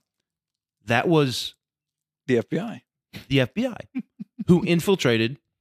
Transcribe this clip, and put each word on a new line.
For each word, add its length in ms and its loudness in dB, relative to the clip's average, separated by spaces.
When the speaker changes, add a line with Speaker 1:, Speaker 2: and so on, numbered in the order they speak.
Speaker 1:
That 240 0
was 460 0
Speaker 2:
The 120 2
F 100 -4
B 100 -4
I. 240 -10
Speaker 1:
The 120 2
F 140 0
B 120 -2
I, 100 -8
who 160 6
Speaker 2:
<laughs> 40 -4
Speaker 1:
infiltrated 720 0